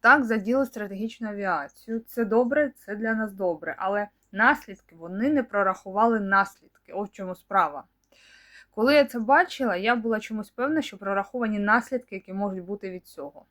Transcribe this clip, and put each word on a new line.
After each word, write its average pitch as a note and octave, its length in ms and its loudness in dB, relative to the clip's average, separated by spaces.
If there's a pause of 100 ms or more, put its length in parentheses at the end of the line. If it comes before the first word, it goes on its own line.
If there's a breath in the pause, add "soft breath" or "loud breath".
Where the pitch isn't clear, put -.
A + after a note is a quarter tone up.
Так, C4 200 6
заділи A3+ 400 0
стратегічну G#3+ 640 -8
авіацію. G3 720 -6
Це A#3 260 -4
добре, B3 500 2
це G#3 200 -10
для A3 180 -2
нас A3 200 -4
добре. E3+ 440 -4
Але G3+ 300 -2 (240)
наслідки, G#3 640 0
вони F#3 340 -4
не D4 140 2
прорахували G3+ 760 0
наслідки. G3 720 -2
От G#3 160 -6
в - 20 -20
чому F#3 240 -10
справа. D#3 480 0 (880 soft breath)
Коли B3+ 260 4
я C#4+ 100 8
це A#3+ 140 -8
бачила, C4 560 2
я G#3+ 200 0
була A3+ 240 -2
чомусь G#3+ 300 -8
певна, D4 320 -2
що - 160 -8
прораховані G3+ 640 -2
наслідки, A3+ 560 0
які F#3+ 180 -12
можуть F#3+ 300 -6
бути G3 260 -10
від F#3 160 -14
цього. - 460 -16